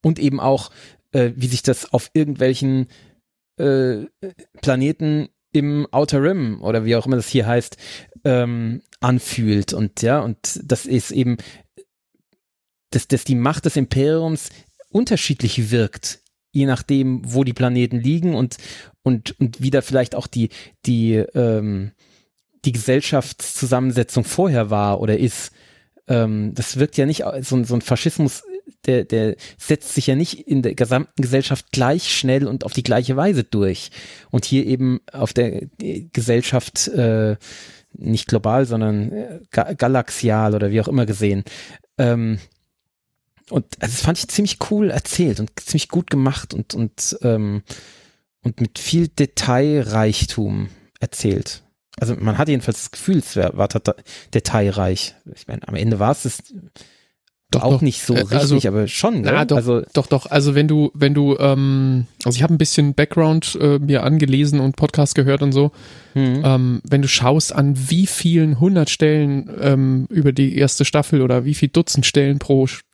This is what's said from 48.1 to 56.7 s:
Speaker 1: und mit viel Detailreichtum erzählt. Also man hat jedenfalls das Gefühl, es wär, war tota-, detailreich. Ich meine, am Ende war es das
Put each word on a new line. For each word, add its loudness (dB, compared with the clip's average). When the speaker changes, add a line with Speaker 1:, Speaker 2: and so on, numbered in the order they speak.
Speaker 1:
und -4
mit -4
viel 0
Detailreichtum 0
erzählt. -4
Also -2
man -2
hat 0
jedenfalls -2
das -12
Gefühl, -2
es -4
wär, 0
war 2
tota-, -2
detailreich. 0
Ich -20
meine, -12
am -8
Ende 0
war 2
es -4
das -6